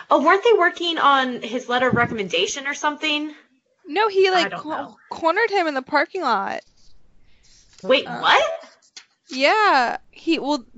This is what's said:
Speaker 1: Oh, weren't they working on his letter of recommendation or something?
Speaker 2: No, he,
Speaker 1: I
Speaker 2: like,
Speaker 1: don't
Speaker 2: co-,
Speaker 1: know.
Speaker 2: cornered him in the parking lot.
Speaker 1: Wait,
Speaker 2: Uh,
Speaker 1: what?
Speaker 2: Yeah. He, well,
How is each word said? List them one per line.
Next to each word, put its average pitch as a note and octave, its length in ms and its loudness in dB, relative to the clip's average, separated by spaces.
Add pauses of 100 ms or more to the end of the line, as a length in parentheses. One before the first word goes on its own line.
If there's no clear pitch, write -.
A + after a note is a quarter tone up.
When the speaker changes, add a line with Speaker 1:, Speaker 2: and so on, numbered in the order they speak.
(100)
Speaker 1:
Oh, C#4+ 140 4
weren't F#4+ 200 4
they A#4 80 6
working F4 460 2
on C4 440 2
his A#3+ 260 -8
letter B3 200 2
of A#3 60 0
recommendation A3+ 720 -2
or C#4+ 60 -4
something? D4+ 600 -4 (500)
Speaker 2:
No, F#4+ 240 0
he, F#4+ 200 2
Speaker 1:
I - 20 2
Speaker 2:
like, E4+ 200 0
Speaker 1:
don't - 100 -10
Speaker 2:
co-, D4+ 100 -14
Speaker 1:
know. - 260 -10 (140)
Speaker 2:
cornered G4 400 0
him F#4+ 160 0
in D4 80 -4
the C4 80 -4
parking D#4 400 -2
lot. G#3 380 -2 (1200)
Speaker 1:
Wait, F#3+ 240 0
Speaker 2:
Uh, A#3+ 140 -10
Speaker 1:
what? D5+ 440 0 (680)
Speaker 2:
Yeah. C#4+ 680 2 (120)
He, D#4+ 280 -2
well, C4 260 -4 (140)